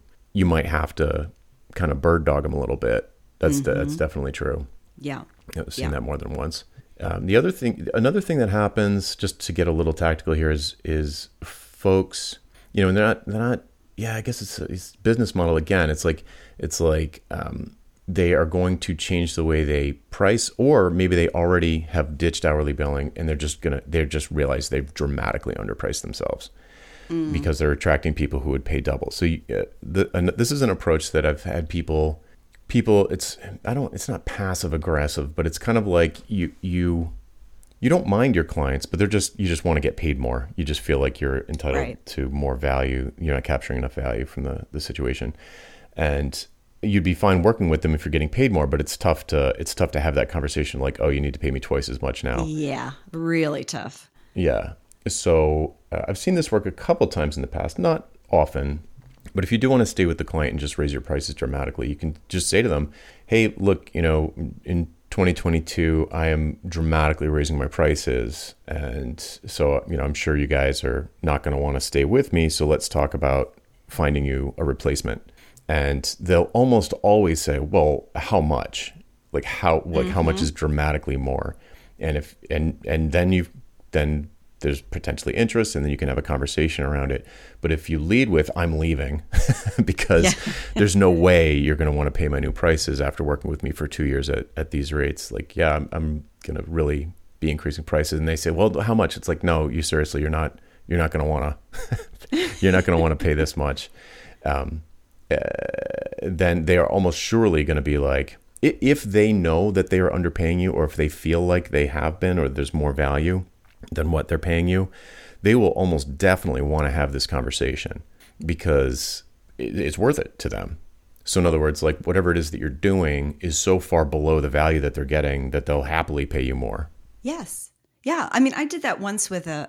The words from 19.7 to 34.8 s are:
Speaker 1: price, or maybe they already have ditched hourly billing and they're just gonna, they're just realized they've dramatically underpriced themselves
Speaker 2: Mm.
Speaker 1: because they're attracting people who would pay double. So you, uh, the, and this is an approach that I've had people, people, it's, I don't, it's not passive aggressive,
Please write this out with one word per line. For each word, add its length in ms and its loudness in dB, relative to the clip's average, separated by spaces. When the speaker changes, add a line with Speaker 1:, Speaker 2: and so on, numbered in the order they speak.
Speaker 1:
price, 460 2
or 340 6
maybe 240 2
they 140 4
already 500 2
have 380 -2
ditched 280 0
hourly 280 0
billing 420 -2
and 120 -4
they're 80 0
just 260 -6
gonna, 260 -2
they're 180 0
just 240 -4
realized 420 -2
they've 220 -2
dramatically 600 -4
underpriced 460 -6
themselves 480 -8
Speaker 2:
Mm. 240 -4
Speaker 1:
because 280 -2
they're 120 2
attracting 440 0
people 240 -2
who 100 -4
would 160 -2
pay 160 0
double. 300 -4
So 140 -2
you, 160 0
uh, 100 -2
the, 320 0
and 140 2
this 220 0
is 120 0
an 80 4
approach 400 0
that 120 2
I've 200 0
had 260 -4
people, 540 -2
people, 420 4
it's, 280 -6
I 120 -2
don't, 180 -4
it's 160 -8
not 160 -6
passive 480 -4
aggressive, 600 -2